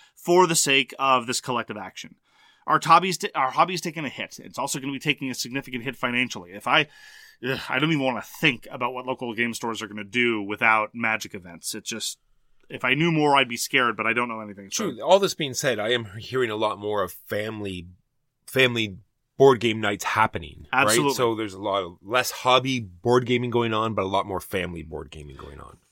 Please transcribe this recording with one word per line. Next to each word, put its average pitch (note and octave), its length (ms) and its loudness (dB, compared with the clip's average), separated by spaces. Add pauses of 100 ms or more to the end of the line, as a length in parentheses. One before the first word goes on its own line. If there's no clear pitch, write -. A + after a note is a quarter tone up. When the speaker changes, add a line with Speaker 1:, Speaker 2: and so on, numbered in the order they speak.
(140)
Speaker 1:
for F3+ 320 6
the E3 80 2
sake C#3 440 2
of B2+ 280 4
this B2 140 -2
collective A#2 360 -6
action. - 380 -14 (520)
Our D3 160 4
hobby's E3+ 360 6
t-, - 160 -6
our C3 160 0
hobby's E3+ 300 0
taking D#3+ 240 -8
a B2 40 -6
hit. - 300 -10
It's - 200 -16
also C#3 220 -4
gonna C#3 120 -8
be C3 60 -8
taking C#3+ 300 -4
a B2 60 -6
significant B2+ 500 -8
hit B2+ 120 -8
financially. A#2+ 560 -4
If G#2 140 -10
I, D3 220 2 (580)
ugh, C3 220 -2
I B2+ 100 0
don't D#3 120 2
even C#3+ 140 0
wanna A#2+ 180 -2
think - 480 -4
about B2+ 220 -4
what B2 140 -8
local B2 280 -4
game A#2 200 -2
stores A2 280 -6
are G#2+ 60 -10
gonna G#2+ 160 -10
do A#2 360 0
without G#2+ 540 0
Magic A2 400 -4
events. F2 400 -12
It G#2 100 -12
just, - 340 -8 (500)
if - 160 -12
I B2+ 100 4
knew E3 180 2
more, D3 240 4
I'd C3 120 4
be A#2 80 -8
scared, A#2+ 400 0
but G#2+ 100 -2
I A2+ 60 0
don't A#2+ 160 -2
know A2 120 -8
anything, G2+ 300 -14
so. F3+ 200 -4
Speaker 2:
True. A2 100 -12
All F3 200 6
this G3 140 0
being C#3 200 -6
said, A#2+ 240 -2
I G#2+ 120 -2
am A#2+ 160 0 (120)
hearing A#2 320 -2
a G#2+ 60 -4
lot G#2+ 220 0
more G#2 260 -2
of F2+ 80 -8
family, G#2 760 -8 (580)
family A#2 520 0 (380)
board C3+ 240 8
game A2 200 2
nights G#2 220 -2
happening, - 680 -2
Speaker 1:
Absolutely. C3+ 380 4
Speaker 2:
right? B2+ 60 -4
So A#2+ 200 2
there's G#2+ 180 -6
a F#2+ 60 -14
lot G2 240 -2
of F2+ 180 -14
less A#2+ 300 -2
hobby B2+ 480 2
board A#2 460 2
gaming B2 240 0
going A#2 240 2
on, A2 200 0
but G2 80 0
a F#2+ 60 0
lot G2 180 0
more F#2+ 140 -4
family F2 420 -6
board D2+ 300 -12
gaming D2 240 -16
going C#2+ 240 -16
on. - 160 -20 (160)